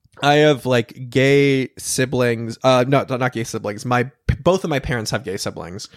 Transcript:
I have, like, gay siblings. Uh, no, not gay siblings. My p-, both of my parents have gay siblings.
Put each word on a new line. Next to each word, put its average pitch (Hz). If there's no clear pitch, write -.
I 143
have, 151
like, 127
gay 135
siblings. 120
Uh, 127
no, 135
not 127
gay 113
siblings. 104
My 123
p-, 120
both 175
of 175
my 139
parents 120
have 117
gay 95
siblings. 85